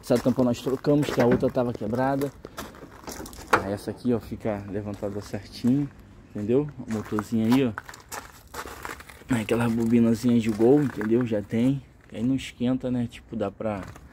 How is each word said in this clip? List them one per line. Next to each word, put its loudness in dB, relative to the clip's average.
Essa 2
tampa 2
nós 0
trocamos, 2
que 0
a 6
outra 4
tava 0
quebrada. -2
Aí -2
essa -8
aqui, -2
ó, 0
fica -6
levantada -6
certinho, -2
entendeu? 0
O -4
motorzinho 0
aí, 6
ó. 0
Aí 0
aquelas 0
bobinazinhas 4
de 0
Gol, 6
entendeu? 0
Já 0
tem. 2
Que -14
aí -6
não 2
esquenta, -2
né? -2
Tipo, -12
dá -2
pra, -6